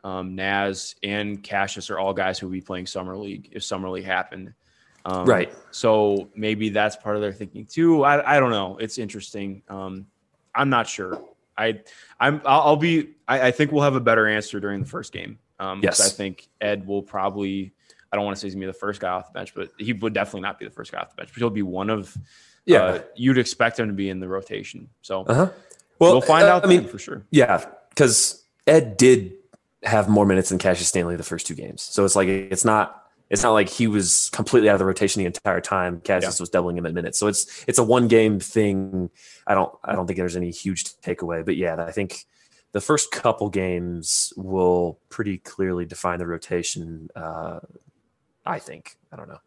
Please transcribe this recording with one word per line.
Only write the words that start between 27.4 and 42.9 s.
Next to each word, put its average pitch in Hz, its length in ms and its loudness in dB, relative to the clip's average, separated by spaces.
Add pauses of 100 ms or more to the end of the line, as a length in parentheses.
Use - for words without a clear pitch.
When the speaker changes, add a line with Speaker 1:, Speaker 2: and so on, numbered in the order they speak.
Speaker 2:
'cause - 480 2 (240)
Ed 135 300 6
did 123 360 6 (500)
have 107 260 2
more 104 160 6
minutes 95 240 4
than 95 80 -2
Cassius 90 320 0
Stanley 87 260 -2
the - 80 -8
first - 240 -8
two 80 80 -8
games. - 260 -14
So - 220 0
it's 98 120 2
like, 95 120 4
it's 95 380 -2
not, 107 380 2 (260)
it's 101 140 0
not 117 80 4
like 104 160 4
he 117 200 -2
was 101 420 0
completely 107 400 2
out 101 60 6
of 92 40 -2
the 95 60 2
rotation 98 340 0
the 92 60 -2
entire 92 340 -4
time. 90 400 -4
Cassius 92 400 -2
Speaker 1:
Yeah. 87 40 -6
Speaker 2:
was 85 60 -12
doubling 90 280 0
him 85 80 -6
in 82 80 -4
minutes. 85 260 -6
So 104 80 0
it's, - 400 -4
it's 127 100 0
a 123 60 4
one 120 240 4
game 110 320 6
thing. 95 720 -2 (360)
I 101 80 2
don't, 95 200 2 (100)
I - 120 -4
don't 90 120 -2
think 90 100 -4
there's 90 200 -4
any 87 120 -4
huge - 520 -8
takeaway, 85 440 -6
but 85 120 -2
yeah, 85 260 -2
I 82 80 -8
think - 340 -8 (460)
the 101 80 -4
first 151 320 0